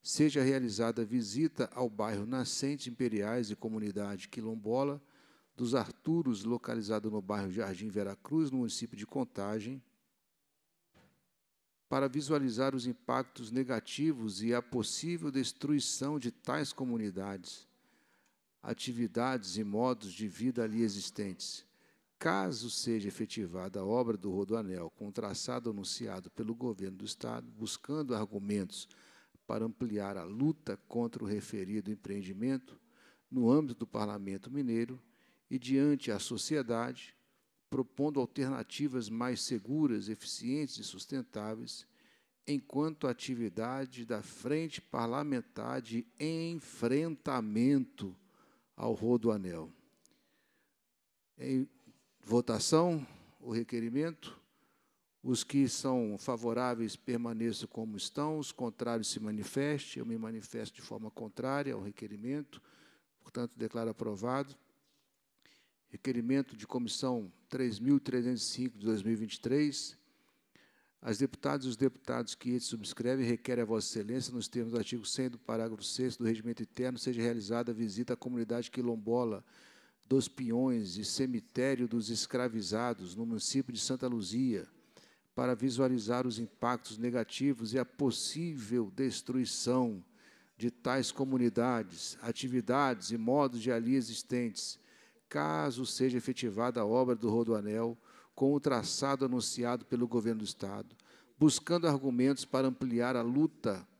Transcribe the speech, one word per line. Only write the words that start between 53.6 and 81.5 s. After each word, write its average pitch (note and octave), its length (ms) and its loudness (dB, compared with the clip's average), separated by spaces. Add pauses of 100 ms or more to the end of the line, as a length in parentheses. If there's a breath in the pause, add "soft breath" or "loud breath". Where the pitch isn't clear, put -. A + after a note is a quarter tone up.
Os B2+ 200 0
que C#3 260 4
são A#2+ 480 0
favoráveis A#2 800 0
permaneçam A#2 720 -2
como A2 280 -6
estão, D3+ 420 -2
os C#3+ 140 -6
contrários A#2 560 -2
se - 100 -4
manifestem. B2+ 840 -2
Eu A#2+ 60 -6
me A#2 100 -4
manifesto A2 600 -8
de - 60 -18
forma A2 280 -10
contrária C3 640 -4
ao G#2 80 -6
requerimento, G#2+ 800 -8 (580 soft breath)
portanto, - 360 -6
declaro A2+ 340 -2
aprovado. A#2 640 -2 (1300 soft breath)
Requerimento B2+ 680 0
de G#2+ 100 -14
comissão A#2+ 640 -2 (160)
três B2 320 -2
mil C#3 180 6
trezentos B2 440 2
e - 40 -2
cinco B2 320 -4
de G2+ 60 -10
dois A2 180 2
mil A2 120 4
e - 20 2
vinte G#2+ 180 -4
e - 60 -12
três. C#3 580 0 (1040 soft breath)
As G#2+ 180 -2
deputadas C3+ 460 0
e C3 40 0
os A2+ 80 -2
deputados B2 580 0
que - 160 -4
este B2 180 0
subscrevem A#2+ 560 0
requerem A#2+ 380 2
a - 20 2
Vossa A2 240 0
Excelência, A#2+ 440 -2
nos A#2 160 -4
termos A#2 240 -2
do A#2 60 2
artigo A2 280 -4
cem C3 240 0
do A#2 80 -12
parágrafo A2+ 440 -2
sexto B2+ 360 -2
do A#2+ 80 0
Regimento A2+ 360 0
Interno, B2 360 -4
seja A#2 240 0
realizada A#2 500 0
a - 20 0
visita A2+ 400 -2
à - 20 -2
comunidade A#2+ 540 -2
quilombola A#2 760 0 (600 loud breath)
dos C3 200 6
Peões A#2 720 0
e G#2 80 -4
Cemitério B2+ 840 0